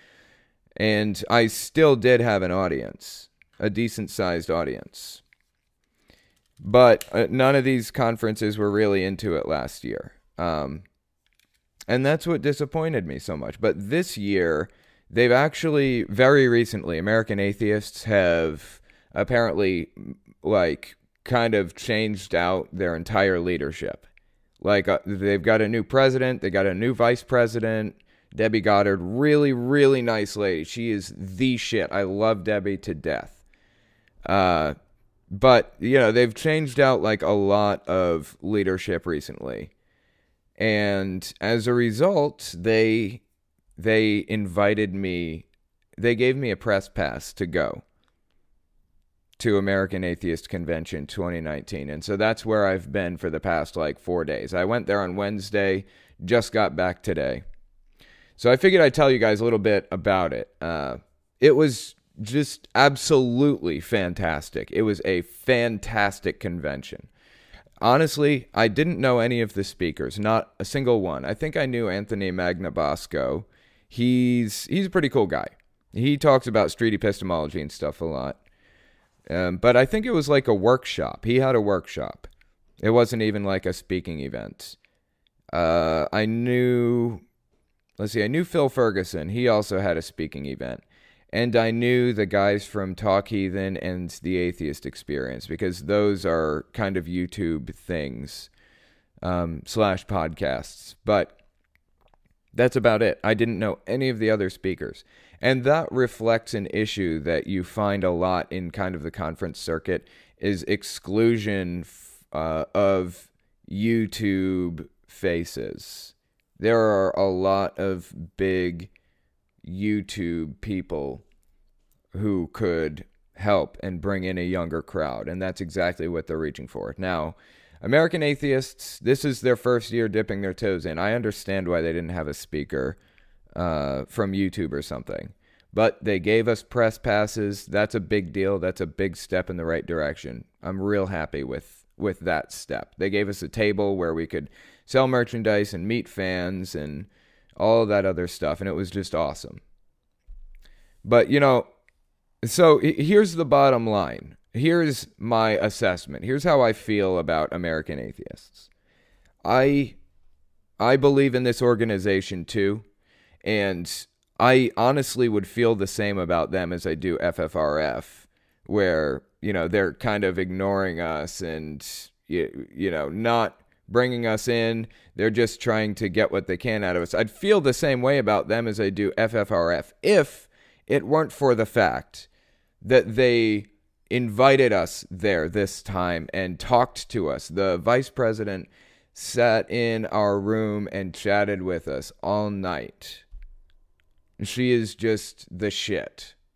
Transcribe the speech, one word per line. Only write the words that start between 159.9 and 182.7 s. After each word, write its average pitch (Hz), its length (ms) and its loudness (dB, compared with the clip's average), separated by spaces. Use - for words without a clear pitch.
I 127 200 4
believe 139 360 4
in 127 100 0
this 120 180 0
organization 101 800 0
too, 104 400 -2
and 98 480 -2
I 127 380 6
honestly 127 520 2
would 101 180 0
feel 117 280 2
the 98 120 -2
same 101 320 -4
about 85 320 0
them 90 240 -2
as 85 120 -8
I 82 80 -2
do 80 260 -2
F 87 200 -2
F 80 160 -4
R 76 240 0
F, 71 460 -6
where, 80 560 0
you 101 140 -4
know, 82 120 -2
they're 90 280 2
kind 104 300 -2
of 92 140 0
ignoring 95 640 -2
us 80 400 -6
and, 78 460 -10
you, 73 440 -4
you 92 200 -4
know, 76 180 -4
not 113 520 0
bringing 120 380 2
us 110 220 -2
in. 113 400 0
They're 110 160 2
just 113 300 2
trying 110 340 0
to 104 140 -2
get 101 240 2
what 95 160 -2
they 92 80 -2
can 107 260 -4
out 90 140 0
of 87 60 0
us. - 120 -4
I'd 110 160 0
feel 202 300 2
the 135 120 4
same 131 300 0
way 139 160 2
about 104 300 2
them 117 180 -2
as 110 140 -4
I 98 100 0
do 98 260 -2
F 110 160 0
F 107 200 -2
R 85 180 2
F 82 220 -2
if - 460 2
it 127 180 0
weren't 151 260 0
for 131 220 2
the 110 120 0
fact 71 640 -2